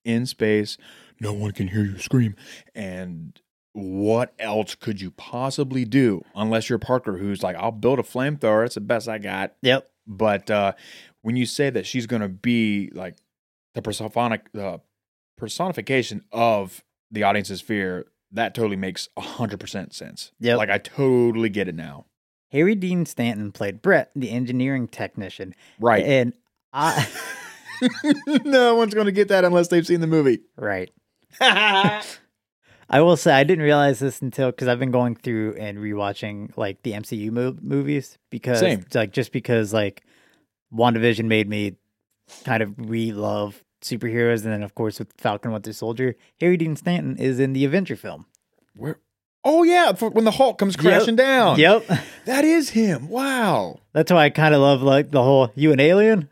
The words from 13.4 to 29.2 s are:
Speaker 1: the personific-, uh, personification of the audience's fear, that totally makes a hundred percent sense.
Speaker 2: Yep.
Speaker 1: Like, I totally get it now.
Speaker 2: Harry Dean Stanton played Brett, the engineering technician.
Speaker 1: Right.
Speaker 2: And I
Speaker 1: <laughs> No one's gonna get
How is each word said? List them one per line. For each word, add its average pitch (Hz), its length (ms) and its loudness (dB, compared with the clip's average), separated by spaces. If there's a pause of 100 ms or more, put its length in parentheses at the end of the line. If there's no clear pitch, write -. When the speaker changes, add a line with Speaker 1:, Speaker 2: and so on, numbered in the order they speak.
Speaker 1:
the 113 80 -10
personific-, 110 640 -6 (100)
uh, 95 200 -8 (580)
personification 123 960 -6
of 107 500 0 (300)
the 104 100 -4
audience's 98 380 0
fear, 95 460 -6 (260)
that 104 200 -4
totally 110 220 -2
makes 95 420 -8
a 90 40 -12
hundred 104 400 -8
percent 98 340 -12
sense. - 460 -18
Speaker 2:
Yep. 117 180 2
Speaker 1:
Like, 107 120 0
I 104 80 0
totally 120 720 0
get 98 180 -4
it 80 80 -8
now. 78 300 -14 (440)
Speaker 2:
Harry 175 240 2
Dean 180 320 -2
Stanton 107 460 -6
played 101 280 -8
Brett, 170 360 2
the 123 140 -6
engineering 127 580 -4
technician. 95 680 -12 (240)
Speaker 1:
Right. 110 260 4
Speaker 2:
And 127 280 2 (400)
I 143 340 0 (760)
Speaker 1:
<laughs> 285 640 0
No 247 300 4
one's 226 200 2
gonna 208 180 0
get 202 160 2